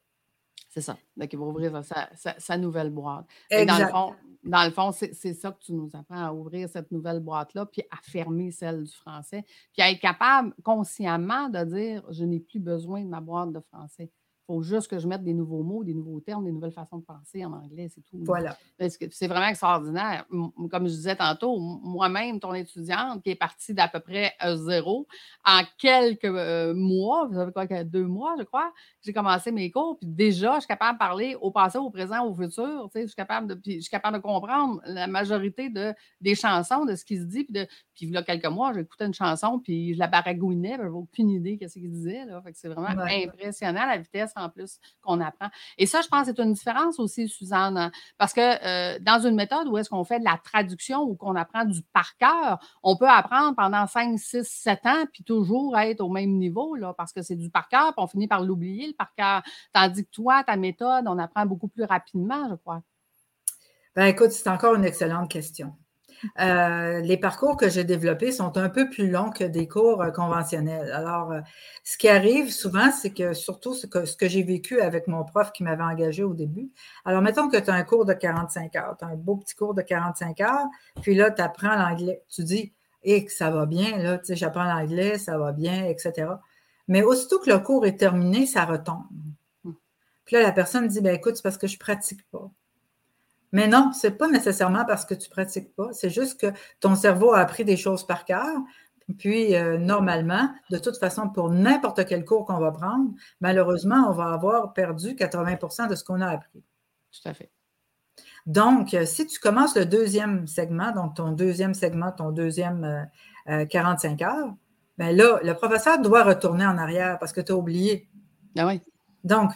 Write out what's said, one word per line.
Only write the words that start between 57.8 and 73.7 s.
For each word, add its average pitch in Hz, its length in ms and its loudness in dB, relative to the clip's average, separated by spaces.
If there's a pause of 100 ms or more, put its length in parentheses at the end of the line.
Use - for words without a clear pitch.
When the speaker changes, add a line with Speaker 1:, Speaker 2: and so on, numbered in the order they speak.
Speaker 1:
puis - 20 -20
on 190 100 -2
finit 202 220 -2
par 196 160 0
l'oublier, 190 420 -4
le 311 60 -8
par - 240 -8
cœur. 196 260 0 (300)
Tandis 190 320 4
que - 80 -18
toi, 254 320 2
ta 233 120 0
méthode, 240 520 0
on 180 100 -2
apprend 175 260 -2
beaucoup 190 220 -4
plus 226 160 -8
rapidement, 202 640 -2
je 202 60 -8
crois. 170 260 -10 (1160)
Speaker 2:
Ben, 190 100 6
écoute, 196 240 6
c'est - 180 -6
encore 220 280 4
une 202 80 4
excellente 170 440 0
question. 151 460 -10 (640)
Euh, 175 600 2
les 170 160 2
parcours 269 400 0
que 240 120 4
j'ai 180 160 0
développés 170 480 0
sont 185 260 -4
un 185 100 2
peu 262 220 0
plus 202 180 0
longs 185 220 0
que 208 140 -4
des 165 240 -2
cours, 220 340 4
euh, 165 80 0
conventionnels. 160 800 -2
Alors, 165 400 -4
euh, 156 100 -4 (440)
ce - 120 -8
qui - 120 6
arrive 220 420 6
souvent, 202 400 2
c'est 240 200 -2
que, 175 240 -2
surtout 185 400 -8